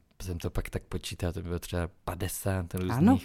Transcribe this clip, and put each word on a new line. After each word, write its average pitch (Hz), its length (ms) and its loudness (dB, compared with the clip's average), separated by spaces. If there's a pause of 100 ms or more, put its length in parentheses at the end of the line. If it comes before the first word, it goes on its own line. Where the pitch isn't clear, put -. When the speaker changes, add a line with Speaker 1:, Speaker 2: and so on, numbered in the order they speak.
(220)
Speaker 1:
jsem 90 160 -4
to 85 120 -4
pak - 200 -2
tak - 140 -4
počítal, - 500 -4
to 95 80 -6
bylo 87 180 -2
třeba 85 300 -2 (140)
padesát 92 680 -2
různých 92 240 0
Speaker 2:
Ano. 214 280 8